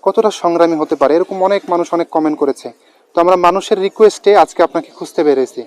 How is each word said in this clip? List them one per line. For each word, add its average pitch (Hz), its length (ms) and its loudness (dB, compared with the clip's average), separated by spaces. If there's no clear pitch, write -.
কতটা 214 240 0
সংগ্রামী 170 400 0
হতে 151 180 -4
পারে, 143 180 2
এরকম 185 180 -4
অনেক 196 140 -2
মানুষ 170 140 -2
অনেক 165 180 -4
কমেন্ট 156 280 -2
করেছে। 135 260 -4
তো - 100 -4
আমরা 180 140 4
মানুষের 190 400 0
রিকোয়েস্টে 202 440 2
আজকে - 240 -2
আপনাকে - 220 -6
খুঁজতে - 280 -8
বের 139 140 2
হয়েছি। 123 260 -6